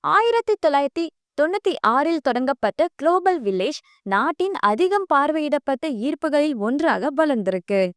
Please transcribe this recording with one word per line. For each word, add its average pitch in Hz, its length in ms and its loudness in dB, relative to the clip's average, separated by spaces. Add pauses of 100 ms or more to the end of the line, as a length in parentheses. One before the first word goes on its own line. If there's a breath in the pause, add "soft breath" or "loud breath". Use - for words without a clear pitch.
ஆயிரத்தி 440 540 2
தொள்ளாயிரத்தி 285 480 0 (320)
தொண்ணூத்தி 349 360 0 (140)
ஆறில் 294 340 2
தொடங்கப்பட்ட 254 720 0
குளோபல் 349 460 2
வில்லேஜ் 202 380 -2 (260 soft breath)
நாட்டின் 311 580 -2
அதிகம் 359 440 0
பார்வையிடப்பட்ட 294 920 0
ஈர்ப்புகளில் 294 600 -2
ஒன்றாக 262 560 -2
வளர்ந்திருக்கு. 202 680 0 (160)